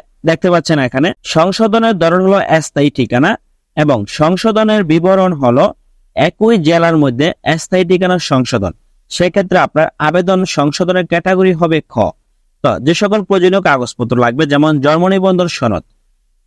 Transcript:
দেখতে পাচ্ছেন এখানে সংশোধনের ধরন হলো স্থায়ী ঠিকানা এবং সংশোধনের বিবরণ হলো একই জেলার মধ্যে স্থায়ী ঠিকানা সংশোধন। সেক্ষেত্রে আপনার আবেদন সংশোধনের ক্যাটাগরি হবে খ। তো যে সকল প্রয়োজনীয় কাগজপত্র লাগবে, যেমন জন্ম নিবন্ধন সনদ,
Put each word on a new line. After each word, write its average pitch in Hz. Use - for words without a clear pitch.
দেখতে 165
পাচ্ছেন 165
এখানে 135
সংশোধনের 220
ধরন 170
হলো 196
স্থায়ী 143
ঠিকানা 131
এবং 147
সংশোধনের 214
বিবরণ 185
হলো 127
একই 220
জেলার 165
মধ্যে 135
স্থায়ী 185
ঠিকানা 180
সংশোধন। 120
সেক্ষেত্রে 180
আপনার 156
আবেদন 180
সংশোধনের 175
ক্যাটাগরি 185
হবে 160
খ। -
তো 131
যে 165
সকল 208
প্রয়োজনীয় 185
কাগজপত্র 123
লাগবে, 120
যেমন 147
জন্ম 160
নিবন্ধন 185
সনদ, 113